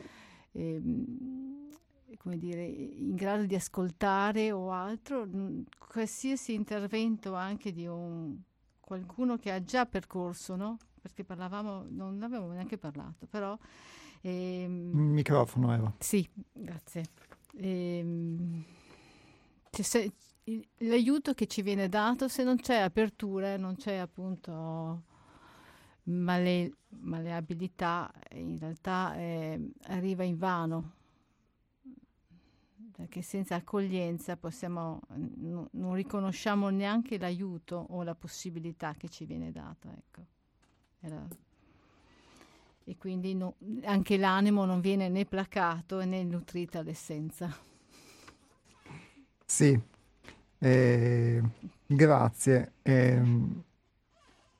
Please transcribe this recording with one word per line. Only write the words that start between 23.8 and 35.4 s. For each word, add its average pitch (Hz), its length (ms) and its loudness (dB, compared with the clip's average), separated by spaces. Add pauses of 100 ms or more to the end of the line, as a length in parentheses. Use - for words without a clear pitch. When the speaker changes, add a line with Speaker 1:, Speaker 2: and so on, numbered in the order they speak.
Speaker 1:
appunto 165 1080 -6 (1000)
male-, 180 720 2 (160)
maleabilità, 170 1200 -4 (200)
in 165 260 -8
realtà, 165 580 -4
ehm, 160 540 -6 (140)
arriva 185 380 -2
invano. 165 680 0 (2000)
Perché 175 280 -10
senza 190 320 -4
accoglienza 180 840 -2
possiamo, 170 640 -8 (140)
n-, 170 560 -8